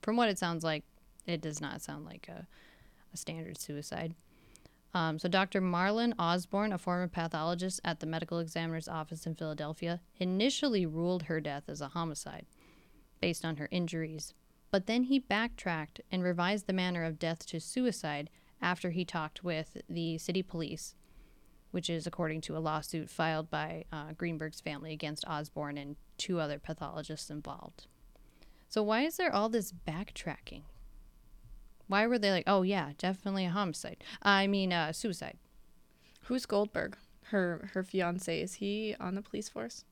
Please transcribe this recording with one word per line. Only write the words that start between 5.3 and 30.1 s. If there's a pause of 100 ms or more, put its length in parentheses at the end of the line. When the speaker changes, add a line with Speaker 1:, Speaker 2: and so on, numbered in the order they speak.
Speaker 1:
Marlon
Osborne,
a
former
pathologist
at
the
medical
examiner's
office
in
Philadelphia, (180)
initially
ruled
her
death
as
a
homicide (760)
based
on
her
injuries. (380)
But
then
he
backtracked (100)
and
revised
the
manner
of
death
to
suicide (320)
after
he
talked
with (100)
the
city
police, (760)
which
is
according
to
a
lawsuit
filed
by,
uh,
Greenberg's
family
against
Osborne
and (220)
two
other
pathologists
involved. (800)
So
why
is
there
all
this
backtracking? (1200)